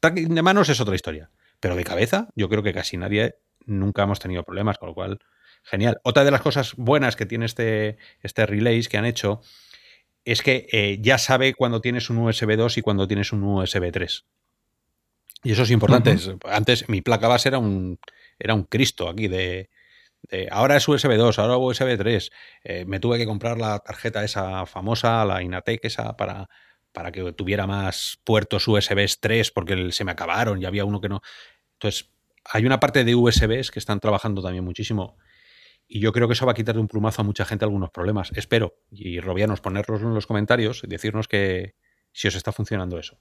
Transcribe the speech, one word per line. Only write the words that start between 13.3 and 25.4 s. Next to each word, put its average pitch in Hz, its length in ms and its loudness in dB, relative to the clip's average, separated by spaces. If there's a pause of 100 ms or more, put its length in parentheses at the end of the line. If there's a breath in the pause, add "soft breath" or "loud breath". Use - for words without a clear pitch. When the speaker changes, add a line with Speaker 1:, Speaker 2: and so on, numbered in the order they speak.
Speaker 1:
un 101 120 -2
U 98 180 2
S 92 160 -2
B 87 140 -2
tres. - 340 -6 (1160)
Y 120 100 0
eso 110 100 4
es 113 80 2
importante. 117 400 6
Speaker 2:
Ujú. - 80 6
Speaker 1:
Es, 95 340 -8
antes 107 360 2
mi 101 120 0
placa 113 280 2
base 123 200 4
era 131 100 0
un, 95 400 -2 (400 loud breath)
era 107 140 -2
un 104 120 2
Cristo 110 440 0
aquí 98 200 -4
de... 92 420 -4 (580 soft breath)
de, 92 220 -6
ahora 135 260 4
es 135 100 4
U 147 80 4
S 143 140 0
B 117 80 4
dos, 113 220 4
ahora 120 180 2
U 127 140 0
S 123 120 -2
B 127 140 0
tres. 101 340 -2 (320 loud breath)
Eh, 90 220 -10
me 98 160 -6
tuve 120 160 0
que 117 80 0
comprar 110 320 -4
la 107 220 -4
tarjeta 107 440 -8
esa 95 440 -6
famosa, 113 580 0
la 95 180 -2